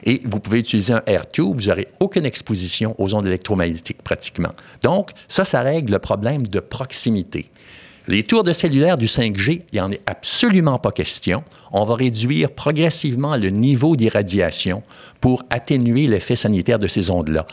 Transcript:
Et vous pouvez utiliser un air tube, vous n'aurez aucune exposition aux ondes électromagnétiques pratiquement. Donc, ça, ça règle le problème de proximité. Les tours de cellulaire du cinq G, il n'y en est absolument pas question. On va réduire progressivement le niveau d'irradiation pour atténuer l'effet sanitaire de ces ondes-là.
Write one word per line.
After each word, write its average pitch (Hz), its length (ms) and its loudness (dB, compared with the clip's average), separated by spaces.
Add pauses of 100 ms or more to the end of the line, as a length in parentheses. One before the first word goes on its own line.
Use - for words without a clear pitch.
Et 127 220 0
vous 104 140 -4
pouvez 107 200 0
utiliser 113 340 0
un 113 140 2
air 95 240 0
tube, 180 240 0
vous 107 120 -2
n'aurez 98 200 0 (120)
aucune 185 260 0
exposition 110 760 -4
aux 98 160 0
ondes 104 100 0
électromagnétiques 90 800 -2
pratiquement. - 480 -4 (320)
Donc, 180 280 0 (160)
ça, - 180 0
ça 139 160 0
règle 135 320 0
le 95 60 2
problème 117 460 -2
de 98 140 -4
proximité. - 920 -4 (580)
Les 208 140 2
tours 220 220 2
de 175 100 2
cellulaire 160 440 2
du 113 100 0
cinq 110 280 0
G, 135 360 -2
il - 40 -6
n'y 101 60 0
en 95 100 -2
est 98 140 -6
absolument 175 720 2
pas 104 140 0
question. - 520 -2 (280)
On 101 140 2
va 113 100 0
réduire 127 560 0
progressivement 151 840 -2
le 101 140 0
niveau 127 460 4
d'irradiation 101 880 0 (380)
pour 127 280 2
atténuer 120 560 0
l'effet 113 300 0
sanitaire 107 420 2
de 104 80 -2
ces 92 240 0
ondes-là. 78 440 -2